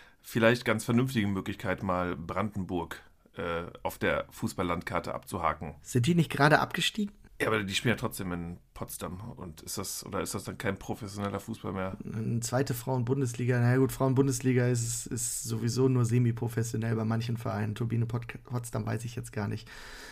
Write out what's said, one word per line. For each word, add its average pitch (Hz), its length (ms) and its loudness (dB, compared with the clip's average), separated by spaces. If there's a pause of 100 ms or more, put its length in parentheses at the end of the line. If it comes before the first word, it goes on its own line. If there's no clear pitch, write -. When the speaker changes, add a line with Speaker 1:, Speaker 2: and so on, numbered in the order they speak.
(220)
Speaker 1:
vielleicht 120 440 4
ganz 110 180 2
vernünftige 120 440 4
Möglichkeit, 95 560 -2
mal 90 340 0
Brandenburg, 90 840 -4 (360)
äh, 85 260 -2 (180)
auf - 160 -4
der 85 340 2
Fußballlandkarte 87 840 -2
abzuhaken. 82 680 -2
Speaker 2:
Sind 120 240 2
die 175 100 4
nicht 165 140 4
gerade 147 300 6
abgestiegen? - 540 -2 (280)
Speaker 1:
Ja, 143 60 2
aber 110 160 2
die 95 100 -4
spielen 110 200 2
ja 104 40 2
trotzdem 98 360 -4
in 87 240 -6 (160)
Potsdam. 90 480 -8 (160)
Und 85 240 -12
ist - 160 -8
das, - 280 -6
oder 98 140 -2
ist 82 160 -2
das 98 80 -4
dann 92 140 -8
kein 95 200 -2
professioneller 101 600 -6
Fußball 104 320 -8
mehr? 95 320 -4
Speaker 2:
Eine 113 380 -2
zweite 127 320 0
Frauen-Bundesliga. 123 880 0
Na 120 100 6
ja, 127 60 6
gut, 131 160 4
Frauen-Bundesliga 131 760 4
ist, 120 400 0
ist - 360 -4
sowieso 117 440 2
nur 127 160 6
semi-professionell 117 920 2
bei 110 80 0
manchen 113 320 0
Vereinen. 107 380 -2
Turbine 117 320 0
Pot-, 120 360 -6
Potsdam 120 420 -4
weiß 110 200 -2
ich 120 100 -8
jetzt 117 160 -8
gar 104 160 -2
nicht. 110 220 -6 (420)